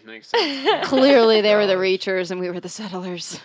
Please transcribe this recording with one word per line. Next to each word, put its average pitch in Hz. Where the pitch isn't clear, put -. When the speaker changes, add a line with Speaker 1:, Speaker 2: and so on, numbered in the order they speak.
Speaker 1:
Makes 110
sense. 294
Speaker 2:
<laughs> -
Clearly, 262
they 208
were 208
the 190
Speaker 3:
God. 185
Speaker 2:
reachers, 185
and 185
we 180
were 175
the 180
settlers. 185